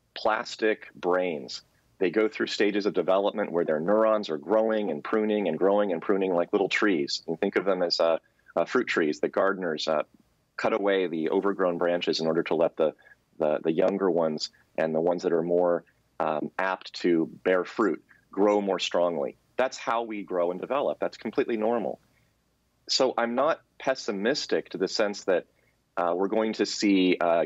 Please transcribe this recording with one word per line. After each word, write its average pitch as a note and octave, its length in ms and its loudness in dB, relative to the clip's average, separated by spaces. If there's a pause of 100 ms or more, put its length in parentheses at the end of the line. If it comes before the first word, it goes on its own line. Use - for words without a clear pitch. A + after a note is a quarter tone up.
(160)
plastic A2 800 -2
brains. F2+ 640 -2 (380)
They F#2 100 2
go G#2+ 180 2
through A2 200 -4
stages G2+ 380 0
of F#2+ 80 0
development F#2+ 580 0
where E2+ 140 0
their D#2 140 -2
neurons G#2+ 500 2
are D#2 80 -4
growing G#2+ 540 0
and D2 120 -6
pruning G#2+ 440 0
and D#2 100 -2
growing G2 340 2
and E2 100 -2
pruning F#2+ 320 0
like E2+ 200 0
little G2 160 2
trees. E2+ 580 0
You - 120 -4
think G2 160 -2
of F#2 100 0
them F#2 180 0
as, E2+ 160 0
uh, E2 180 4 (380)
uh, E2+ 100 2
fruit - 220 0
trees. D2+ 320 0
The D#2 100 0
gardeners, F#2 580 -2
uh, D2+ 160 0 (540)
cut A2+ 160 0
away G2 320 2
the D#2+ 240 -2
overgrown F#2+ 480 0
branches E2+ 420 0
in D#2+ 60 -2
order D#2+ 160 2
to E2 140 -2
let D#2+ 220 2
the, D#2 180 2 (420)
the, D2+ 260 0
the D#2+ 80 0
younger F#2+ 380 0
ones D#2+ 400 0 (260)
and D#2+ 180 0
the D#2+ 60 0
ones F2 220 0
that F2+ 100 0
are E2 120 2
more, F2 420 2 (340)
um, D#2 380 -2
apt F#2 360 -4
to E2 360 0 (140)
bear F#2 200 2
fruit E2+ 400 -2 (280)
grow G#2 280 2
more F#2+ 200 -2
strongly. E2+ 580 -2 (180)
That's C3 220 -2
how A#2 240 -2
we G#2+ 220 -8
grow F2 260 0
and F2+ 100 -6
develop. G2 400 -2
That's - 180 -4
completely - 400 -4
normal. G#2+ 420 -2 (920)
So C3 280 0
I'm A#2 180 0
not C#3+ 260 0 (160)
pessimistic A2 920 -2
to F2 100 -10
the F#2 80 0
sense G2+ 380 -2
that, F2+ 200 2 (500)
uh, F2 200 0
we're F#2+ 120 0
going A2 260 0
to G#2 120 0
see, F#2+ 560 2
uh, E2+ 240 2